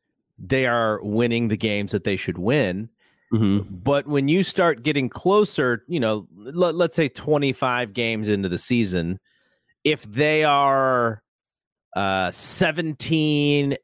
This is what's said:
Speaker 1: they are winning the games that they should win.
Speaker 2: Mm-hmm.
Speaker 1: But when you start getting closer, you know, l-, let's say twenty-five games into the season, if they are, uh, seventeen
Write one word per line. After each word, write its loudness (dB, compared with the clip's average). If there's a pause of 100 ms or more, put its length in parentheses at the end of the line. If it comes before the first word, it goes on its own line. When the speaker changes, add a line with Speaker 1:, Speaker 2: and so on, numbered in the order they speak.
(400)
Speaker 1:
they 0
are 2
winning 0
the 0
games -2
that -2
they 0
should -6
win. 0 (440)
Speaker 2:
Mm-hmm. 2
Speaker 1:
But 0
when 0
you 2
start 0
getting 0
closer, 0
you -4
know, -2 (180)
l-, 0
let's 0
say 2
twenty-five -2
games -2
into 0
the -2
season, 0 (640)
if -2
they 0
are, 2 (760)
uh, 0
seventeen 0